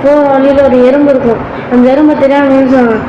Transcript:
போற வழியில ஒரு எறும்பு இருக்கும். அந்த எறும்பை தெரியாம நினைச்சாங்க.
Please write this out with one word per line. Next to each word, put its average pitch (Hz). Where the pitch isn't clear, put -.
போற 294
வழியில 277
ஒரு 247
எறும்பு 285
இருக்கும். 240
அந்த 247
எறும்பை 302
தெரியாம 277
நினைச்சாங்க. 262